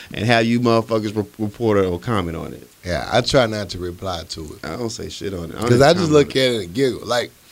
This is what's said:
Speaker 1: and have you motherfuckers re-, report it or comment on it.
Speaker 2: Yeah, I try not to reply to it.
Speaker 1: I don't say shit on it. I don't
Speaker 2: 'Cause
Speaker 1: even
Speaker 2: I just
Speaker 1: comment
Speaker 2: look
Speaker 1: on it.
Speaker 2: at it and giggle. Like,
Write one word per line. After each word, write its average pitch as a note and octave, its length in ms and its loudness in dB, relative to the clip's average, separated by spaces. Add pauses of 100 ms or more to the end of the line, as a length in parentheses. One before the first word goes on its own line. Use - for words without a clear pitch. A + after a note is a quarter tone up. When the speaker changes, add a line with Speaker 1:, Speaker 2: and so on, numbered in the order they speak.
(160)
Speaker 1:
and G#2 100 -2
have A#2 220 4
you A#2+ 120 2
motherfuckers A2+ 560 2
re-, G#2 100 -2 (200)
report G#2 320 0
it G2 80 4
or F2 140 -2
comment F2+ 380 -2
on C#2+ 160 -8
it. B1 140 -16 (160)
Speaker 2:
Yeah, E2 300 -4
I B2 80 4
try B2+ 240 4
not G#2+ 240 -4
to F#2 80 -10
reply F2 520 -8
to E2 120 -12 (140)
it. - 100 -14
Speaker 1:
I D#2+ 120 -6
don't A#2+ 120 -6
say E2+ 200 -10
shit G2 260 -8
on E2+ 160 -8
it. - 40 -14
I - 40 -10
don't - 100 -8
Speaker 2:
'Cause - 40 4
Speaker 1:
even B2+ 100 6
Speaker 2:
I D#3 100 6
just F3+ 140 0
Speaker 1:
comment D3+ 60 0
Speaker 2:
look D3 180 4
Speaker 1:
on C3 100 -2
it. C3 60 4
Speaker 2:
at B2 60 2
it G#2 120 -4
and E2+ 80 -14
giggle. A#2+ 320 0
Like, A2 260 -2 (200)